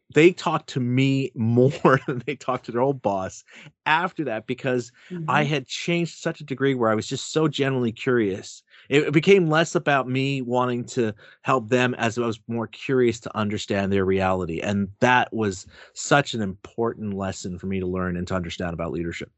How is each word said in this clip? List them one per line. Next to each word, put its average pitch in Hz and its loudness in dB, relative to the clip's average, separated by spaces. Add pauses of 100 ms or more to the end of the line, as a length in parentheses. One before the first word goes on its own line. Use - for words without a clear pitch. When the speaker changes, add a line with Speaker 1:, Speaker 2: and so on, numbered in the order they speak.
(140)
Speaker 1:
they 165 8
talked - -4
to 139 -4
me 135 2
<laughs> - -18
more 123 4
than 123 -6
they 147 -4
talked - -6
to 120 -12
their 120 0
old 135 0
boss 95 -4 (420)
after 165 0
that, 110 -6
because 127 -4 (380)
I 143 2
Speaker 2:
Mm-hmm. 143 -2
Speaker 1:
had 135 -4
changed 170 -4
to - -18
such 165 -6
a 147 -14
degree 135 0
where 113 2
I 107 2
was 110 -2
just - -8
so 156 2
genuinely 135 0
curious. 110 -2 (280)
It, 139 4
it 147 -2
became 180 6
less - 2
about 143 0
me 135 -2
wanting 123 0
to 113 -2 (280)
help 123 0
them 123 2
as 117 -2
I 117 0
was 110 -4
more 117 -4
curious 123 0
to - -12
understand 104 -2
their 98 4
reality. 92 0
And 101 -2 (100)
that 123 4
was 104 -2 (300)
such - 0
an 113 -2
important 104 -6
lesson 95 -6
for 92 -12
me 95 -2
to 90 -4
learn 90 -2
and 87 -6
to 95 -4
understand 85 -6
about 82 -6
leadership. 82 -8